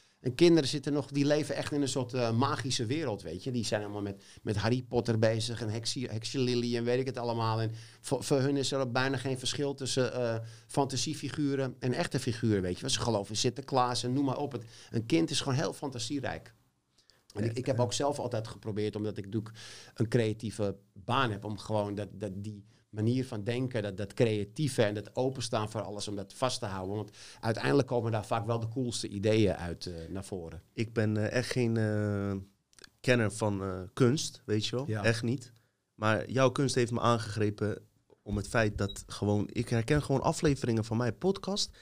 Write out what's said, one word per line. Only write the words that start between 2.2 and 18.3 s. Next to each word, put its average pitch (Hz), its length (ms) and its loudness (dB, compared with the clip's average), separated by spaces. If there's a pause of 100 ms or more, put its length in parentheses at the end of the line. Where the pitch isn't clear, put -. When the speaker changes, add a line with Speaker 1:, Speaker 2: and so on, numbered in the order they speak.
Speaker 1:
magische 127 540 0
wereld, 127 360 -2
weet 87 220 -8
je. 135 80 -4
Die 120 140 0
zijn 107 180 0
allemaal 104 180 -6
met, 101 220 -4 (180)
met 107 140 0
Harry 113 280 2
Potter 117 360 2
bezig 113 420 2
en 110 80 -4
Heksie-, 117 380 -4
Heksenlily 120 720 0
en 117 60 -2
weet 123 160 2
ik 135 60 -2
het 127 120 -6
allemaal. 117 440 0
En 110 100 0 (300)
voor, - 220 -2
voor 143 160 2
hun 143 180 2
is 135 140 0
er 135 200 0
bijna 127 260 2
geen 131 220 -4
verschil 139 340 -2
tussen, 127 400 0
eh, 120 220 0 (320)
fantasiefiguren 139 1120 -2
en 127 140 0
echte 156 260 -2
figuren, 113 420 2
weet 90 140 -2
je. - 60 -10
Want 135 120 -2
ze - 60 2
geloven 107 300 0
in 107 100 -6
Sinterklaas 123 640 2
en 123 100 0
noem 139 120 2
maar 123 120 0
op. 147 140 -4
Het, 120 120 -8 (280)
een 113 140 -2
kind 165 240 2
is 143 120 -2
gewoon 135 160 0
heel 165 160 0
fantasierijk. 120 800 -6 (800)
En 104 100 -4
Speaker 2:
Ja, 113 60 0
Speaker 1:
ik, 117 80 -6
ik 127 80 -4
heb 127 120 0
Speaker 2:
ja. 117 60 4
Speaker 1:
ook 107 100 0
zelf 143 260 0
altijd 113 280 -4